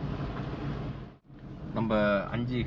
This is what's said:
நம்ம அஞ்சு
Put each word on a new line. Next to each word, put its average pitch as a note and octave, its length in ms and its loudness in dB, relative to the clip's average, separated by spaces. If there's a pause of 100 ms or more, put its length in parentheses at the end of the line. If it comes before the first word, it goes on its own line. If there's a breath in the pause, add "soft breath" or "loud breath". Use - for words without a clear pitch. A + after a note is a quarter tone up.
(1800)
நம்ம A2 220 4 (340)
அஞ்சு A#2+ 340 0